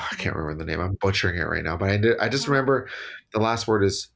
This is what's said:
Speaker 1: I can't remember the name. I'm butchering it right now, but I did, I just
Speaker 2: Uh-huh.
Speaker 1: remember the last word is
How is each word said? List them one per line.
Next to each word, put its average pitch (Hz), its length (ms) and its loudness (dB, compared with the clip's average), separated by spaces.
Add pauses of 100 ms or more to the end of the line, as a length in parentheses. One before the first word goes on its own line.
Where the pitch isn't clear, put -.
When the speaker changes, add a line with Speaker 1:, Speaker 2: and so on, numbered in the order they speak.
(120)
Speaker 1:
I - 40 -8
can't - 200 -4
remember 78 280 -6
the 78 80 -6
name. 80 100 -2
I'm 95 200 -2
butchering 98 360 2
it 82 60 -2
right 80 200 -2
now, 80 140 -2
but 98 120 0
I 101 80 2
did, 113 220 4
I 113 100 0
just 135 160 0
Speaker 2:
Uh-huh. 143 80 0
Speaker 1:
remember 135 340 2 (460)
the 107 60 2
last 113 280 2
word 107 160 4
is - 320 0